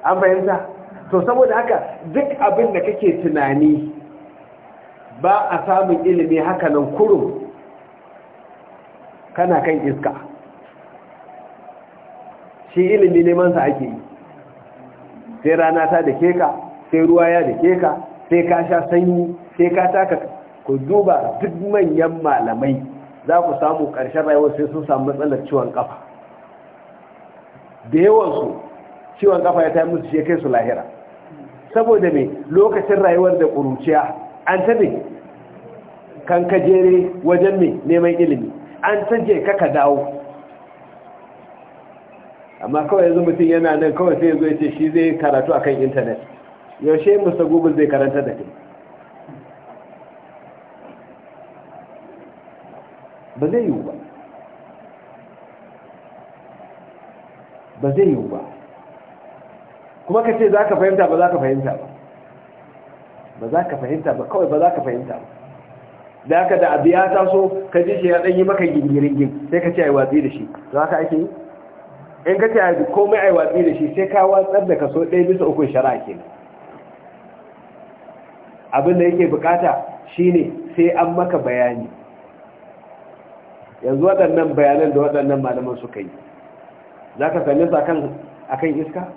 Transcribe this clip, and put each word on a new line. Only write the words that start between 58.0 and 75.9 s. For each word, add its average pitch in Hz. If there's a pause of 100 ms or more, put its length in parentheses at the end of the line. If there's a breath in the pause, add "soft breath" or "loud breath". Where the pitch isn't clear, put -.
yiwu 113
ba. 98 (1700)
Kuma 220
ka 226
ce 214
za 208
ka 196
fahimta 190
ba 165
za 175
ka 180
fahimta 135
ba. - (1500)
Ba 113
za 170
ka 147
fahimta 151
ba, 135
kawai 190
ba 151
za -
ka -
fahimta 127
ba. - (1000)
Da 160
haka 185
da 175
abu 151
ya 185
taso, 190 (240)
ka 175
ji 190
shi 180
ya 175
ɗan 185
yi 185
maka 190
gingiringin, 143
sai 170
ka 170
ce 180
a -
yi 143
watsi 139
da 131
shi. - (240)
To 139
haka 160
ake 156
yi? 175 (1000)
In 190
ka 220
ce 226
a 180 (180)
komai 208
a 190
yi 185
watsi 165
da 165
shi, 151
sai 190
ka 196
watsar 190
da 170
kaso 143
ɗaya 180
bisa 180
ukun 147
shari'a 131